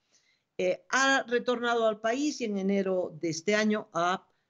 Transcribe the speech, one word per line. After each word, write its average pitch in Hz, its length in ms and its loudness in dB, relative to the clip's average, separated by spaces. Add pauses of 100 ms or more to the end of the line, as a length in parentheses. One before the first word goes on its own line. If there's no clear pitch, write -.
(580)
eh, 185 320 -2
ha 269 380 2
retornado 240 580 0
al 214 140 -2
país 269 400 -2
y 247 60 -4
en 202 120 -2
enero 190 640 -2
de 170 80 -2
este 165 260 -2
año 214 380 0
ha 180 340 -2 (240)